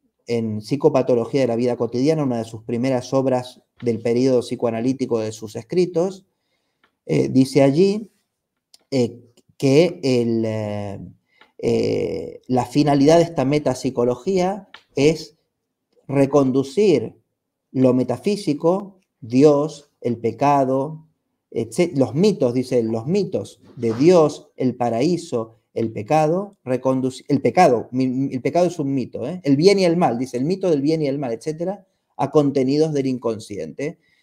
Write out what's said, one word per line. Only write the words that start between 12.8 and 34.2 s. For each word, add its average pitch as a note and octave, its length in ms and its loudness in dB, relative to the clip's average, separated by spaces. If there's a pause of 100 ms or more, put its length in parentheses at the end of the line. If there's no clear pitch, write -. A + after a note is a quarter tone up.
de E3+ 80 6
esta C#3 220 -2
metapsicología D3 1200 -2 (260)
es - 440 0 (680)
reconducir C#3 1120 2 (560)
lo B2+ 220 4
metafísico, F3 1080 -2 (200)
Dios, C#3+ 680 2 (120)
el A#2 160 -4
pecado, C#3 880 -2 (440)
etc-, C#3+ 460 -4
los B2 180 0
mitos, D3+ 380 2
dice B2+ 280 0
él, A2 80 -2
los A2+ 180 -4
mitos E3 560 -4 (140)
de A#2 180 -2
Dios, D#3 640 4
el B2 180 -2
paraíso, A#2+ 800 -2 (180)
el A2+ 200 -6
pecado, D#3 680 -2
reconduci-, B2+ 680 -2
el C#3+ 120 2
pecado, D3+ 500 4
mi, C3 160 0
mi, C3 280 -2
el A#2+ 80 -6
pecado E3+ 240 2
es F3 120 -4
un C#3 140 -4
mito, A#2 340 -6
¿eh? F3 180 -10
El C#3 120 4
bien G3 220 4
y F#3 80 2
el E3 100 2
mal, C3+ 220 0
dice, B2+ 180 -6
el B2+ 80 -2
mito F#3+ 240 -2
del D3 140 0
bien D#3+ 180 0
y D3 60 -2
el C#3 120 -4
mal, B2+ 140 -6
etcétera, E3+ 540 -8 (320)
a C#3 120 -2
contenidos C#3+ 640 2
del C#3 140 -2
inconsciente. A2+ 920 -6 (240)